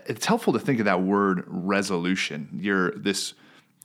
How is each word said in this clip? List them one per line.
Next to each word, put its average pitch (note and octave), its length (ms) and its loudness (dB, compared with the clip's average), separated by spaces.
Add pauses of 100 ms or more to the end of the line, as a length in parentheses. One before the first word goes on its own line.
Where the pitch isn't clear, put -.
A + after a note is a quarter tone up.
it's - 180 -6
helpful - 300 2
to A2 40 2
think B2+ 200 0
of G#2 80 2
that F#2+ 160 4
word G2 440 2
resolution. F2+ 1000 -2 (100)
Your, F#2+ 340 0
this - 420 -4 (500)